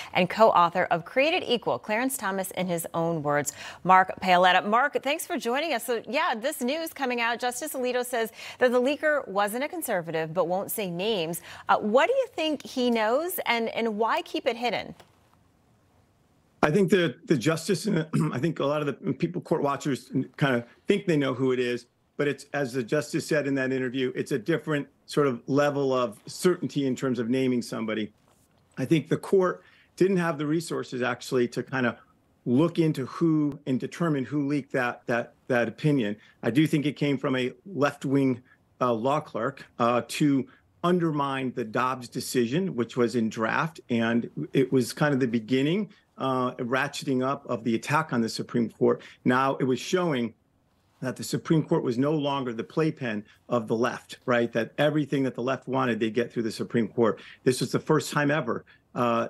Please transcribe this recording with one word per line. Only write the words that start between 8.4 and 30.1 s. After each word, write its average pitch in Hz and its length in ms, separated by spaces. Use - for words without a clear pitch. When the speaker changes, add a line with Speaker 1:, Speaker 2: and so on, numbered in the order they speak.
Speaker 1:
that 254 140
the 247 100
leaker 262 460
wasn't 202 340
a 294 60
conservative 165 640
but 165 140
won't 180 240
say 196 180
names. 175 500
Uh, 196 100
what 247 300
do 480 60
you 523 200
think 311 320
he 247 240
knows, 240 560
and, 226 220
and 220 300
why 226 240
keep 320 260
it 233 80
hidden? 226 400
Speaker 2:
I 151 120
think 190 180
the, 175 240
the 165 100
justice, 160 500
and 160 180
<clears throat> 156 120
I 123 80
think 156 180
a 143 80
lot 147 140
of 147 60
the 139 260
people, 170 280
court 151 220
watchers, 139 480
kind 139 200
of 117 80
think 202 180
they 165 100
know 135 180
who 131 180
it 127 80
is. 120 260
But 147 100
it's, 135 240
as 139 220
the 131 80
justice 143 440
said 147 200
in 139 80
that 131 180
interview, 127 420
it's - 180
a 143 60
different 151 480
sort 147 200
of 120 220
level 139 460
of 127 320
certainty 151 600
in 127 80
terms 123 240
of 117 120
naming 127 320
somebody. 110 500
I 135 80
think 160 240
the 185 80
court 185 460
didn't 190 220